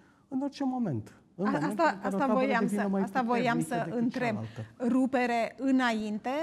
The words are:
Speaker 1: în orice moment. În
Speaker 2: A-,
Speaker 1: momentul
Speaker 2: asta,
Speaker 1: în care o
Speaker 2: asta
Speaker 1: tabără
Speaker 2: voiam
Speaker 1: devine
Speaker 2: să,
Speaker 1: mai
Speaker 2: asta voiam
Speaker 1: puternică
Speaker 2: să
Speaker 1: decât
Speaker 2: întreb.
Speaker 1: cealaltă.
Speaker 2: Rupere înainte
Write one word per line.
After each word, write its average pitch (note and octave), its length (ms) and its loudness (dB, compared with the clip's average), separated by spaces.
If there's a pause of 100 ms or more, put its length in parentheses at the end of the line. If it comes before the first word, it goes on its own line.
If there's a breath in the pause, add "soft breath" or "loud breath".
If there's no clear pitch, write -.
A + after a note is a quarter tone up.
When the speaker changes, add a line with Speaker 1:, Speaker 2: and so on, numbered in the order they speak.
(280 loud breath)
Speaker 1:
în C4 140 -4
orice C#4+ 220 -6
moment. A#3 580 -4 (140)
În F#3 100 -2
Speaker 2:
A-, A3 60 2
Speaker 1:
momentul D4 180 0
Speaker 2:
asta, G#3+ 140 0
Speaker 1:
în B3 180 2
care - 20 -16
o - 20 -2
Speaker 2:
asta G3 120 -2
Speaker 1:
tabără C4 280 2
Speaker 2:
voiam A#3 180 2
Speaker 1:
devine G#3 180 0
Speaker 2:
să, G3+ 60 0
Speaker 1:
mai G3 140 0
Speaker 2:
asta G3 200 0
voiam A#3+ 360 2
Speaker 1:
puternică D#3+ 180 -2
Speaker 2:
să E3+ 100 0
Speaker 1:
decât A3+ 160 -2
Speaker 2:
întreb. B3 260 0
Speaker 1:
cealaltă. G#3 680 -2
Speaker 2:
Rupere B3 640 2
înainte A#3 720 0 (140)